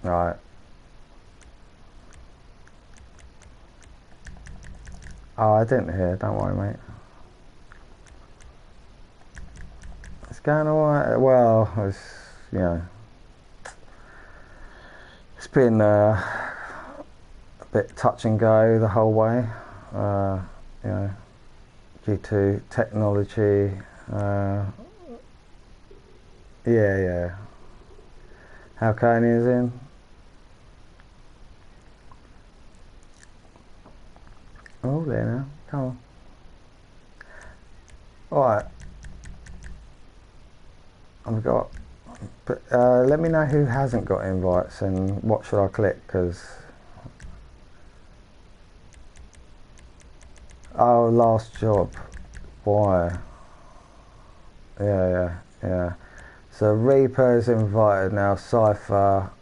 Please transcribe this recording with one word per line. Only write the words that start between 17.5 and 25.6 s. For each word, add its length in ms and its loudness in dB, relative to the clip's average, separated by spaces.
a 100 -20
bit 240 -2
touch 300 -2
and 120 2
go 400 4
the 120 2
whole 240 2
way. 340 2
Uh, 440 -2
you 60 -6
know, 200 -4
due 120 0
to 520 0
technology. 1000 0
Uh, 540 -4